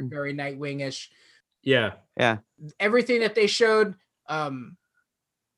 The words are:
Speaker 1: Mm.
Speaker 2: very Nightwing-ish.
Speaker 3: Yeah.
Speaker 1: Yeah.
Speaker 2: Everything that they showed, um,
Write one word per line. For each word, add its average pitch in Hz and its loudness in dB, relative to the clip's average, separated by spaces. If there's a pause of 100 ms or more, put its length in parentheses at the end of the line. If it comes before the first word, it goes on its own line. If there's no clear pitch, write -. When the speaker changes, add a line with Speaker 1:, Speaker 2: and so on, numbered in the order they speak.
Speaker 1:
Mm. 127 -6
Speaker 2:
very 143 -6
Nightwing-ish. 139 -8 (520)
Speaker 3:
Yeah. 120 2 (240)
Speaker 1:
Yeah. 113 2 (400)
Speaker 2:
Everything 233 2
that 214 0
they 214 4
showed, 220 4 (340)
um, 147 -6 (800)